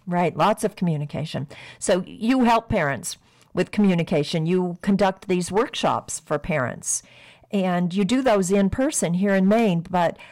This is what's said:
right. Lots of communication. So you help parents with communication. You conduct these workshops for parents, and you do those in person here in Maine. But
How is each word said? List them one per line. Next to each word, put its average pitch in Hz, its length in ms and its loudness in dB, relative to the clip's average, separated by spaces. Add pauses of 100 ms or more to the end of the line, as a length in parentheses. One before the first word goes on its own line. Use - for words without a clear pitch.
right. 175 300 0
Lots 190 280 2
of 202 120 -4
communication. 151 720 -4 (300)
So 185 280 0
you 233 380 0
help 226 240 2
parents 147 480 -2 (380)
with 175 160 -2
communication. 170 720 2
You 180 380 0
conduct 190 460 0
these 180 220 0
workshops 185 680 -2
for 151 180 -4
parents, - 640 -4 (480)
and 180 440 0
you 202 100 2
do 240 160 2
those 208 300 2
in 196 180 2
person 233 460 -2
here 196 200 2
in 190 140 4
Maine. 208 320 4
But 170 380 -2 (140)